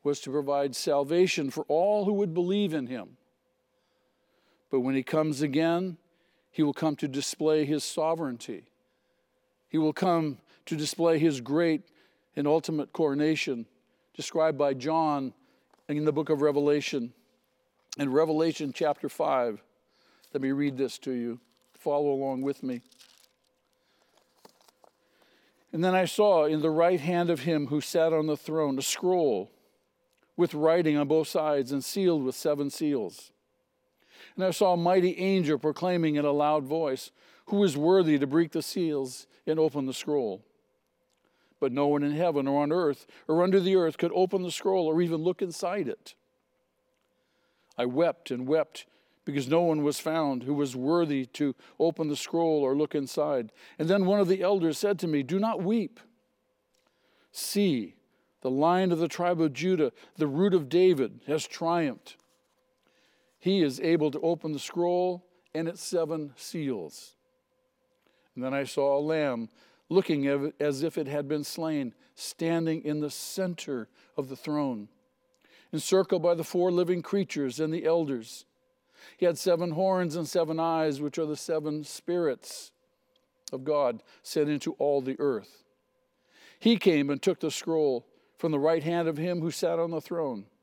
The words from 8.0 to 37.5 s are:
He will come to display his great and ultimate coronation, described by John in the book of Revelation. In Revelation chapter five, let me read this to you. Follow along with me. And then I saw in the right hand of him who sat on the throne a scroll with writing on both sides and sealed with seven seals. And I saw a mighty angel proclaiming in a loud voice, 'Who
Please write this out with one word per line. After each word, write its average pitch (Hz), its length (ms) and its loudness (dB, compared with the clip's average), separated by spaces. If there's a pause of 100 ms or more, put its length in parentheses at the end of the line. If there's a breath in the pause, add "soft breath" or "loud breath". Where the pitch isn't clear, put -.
He - 20 2
will 156 140 2
come 165 460 0 (260 soft breath)
to 165 100 -6
display 160 440 0
his 147 240 2
great 156 400 0 (520 soft breath)
and 143 120 -2
ultimate 151 480 0
coronation, 147 720 0 (480)
described 160 420 0
by 143 160 2
John 143 600 -2 (520 soft breath)
in 151 200 -2
the 151 60 4
book 151 180 -2
of 147 100 2
Revelation. 143 720 0 (880)
In 139 120 -2
Revelation 156 640 0
chapter 147 380 -2
five, 127 520 -2 (720 soft breath)
let 143 80 2
me 135 120 0
read 139 260 -2
this 131 220 -2
to 131 120 -6
you. 120 280 -6 (340)
Follow 147 360 0
along 135 300 -2
with 139 220 -4
me. 123 180 -6 (3000 soft breath)
And 165 100 0
then 185 100 4
I 185 120 4
saw 185 400 4
in 156 160 0
the 160 80 2
right 170 280 4
hand 170 300 0
of 160 120 0
him 147 260 0
who 143 160 -2
sat 165 320 2
on 156 140 0
the 147 100 -2
throne 151 400 -2
a 135 40 -4
scroll 147 680 0 (880)
with 170 160 2
writing 156 420 4
on 147 100 2
both 156 220 2
sides 147 420 0
and 139 140 -4
sealed 175 400 0
with 127 100 -2
seven 143 360 -2
seals. 131 600 -4 (1040 loud breath)
And 185 60 -2
I 185 100 2
saw 185 200 4
a 175 60 4
mighty 180 400 4
angel 180 400 2
proclaiming 160 580 0
in 147 80 0
a 143 80 2
loud 147 320 2
voice, 143 460 -4 (380 soft breath)
'Who 202 140 2